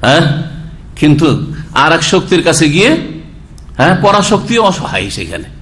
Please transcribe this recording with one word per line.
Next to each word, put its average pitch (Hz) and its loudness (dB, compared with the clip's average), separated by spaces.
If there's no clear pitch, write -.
হ্যাঁ, 147 2
কিন্তু 143 2
আর 147 2
এক 160 2
শক্তির 180 2
কাছে 156 2
গিয়ে, 190 4
হ্যাঁ, 170 2
পরাশক্তিও 202 2
অসহায় 139 -2
সেখানে 85 -10